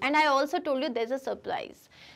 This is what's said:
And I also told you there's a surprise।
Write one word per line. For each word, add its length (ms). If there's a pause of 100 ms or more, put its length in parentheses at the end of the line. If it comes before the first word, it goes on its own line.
And 120
I 100
also 340
told 240
you 60
there's 320
a 20
surprise। 680 (260)